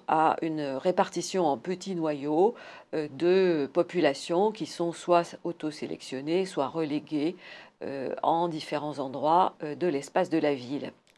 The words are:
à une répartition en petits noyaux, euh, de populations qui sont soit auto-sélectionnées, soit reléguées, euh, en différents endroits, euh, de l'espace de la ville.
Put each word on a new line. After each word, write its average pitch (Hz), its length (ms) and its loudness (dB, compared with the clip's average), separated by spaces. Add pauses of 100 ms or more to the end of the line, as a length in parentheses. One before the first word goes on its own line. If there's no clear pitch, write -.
à 160 340 4
une 156 220 -2
répartition 175 800 0
en 139 140 2
petits 185 380 -6
noyaux, 156 580 2 (400)
euh, 151 180 -2
de 170 580 4
populations 170 800 2
qui 202 160 -6
sont 170 260 -4
soit 170 500 2
auto-sélectionnées, 156 1040 -4
soit 143 220 -2
reléguées, 151 680 -2 (460)
euh, 131 400 -6
en 165 260 2
différents 147 520 -6
endroits, 143 640 2
euh, 151 100 -6
de 165 140 0
l'espace 143 420 0
de 160 80 2
la 147 160 4
ville. 123 380 -6 (260)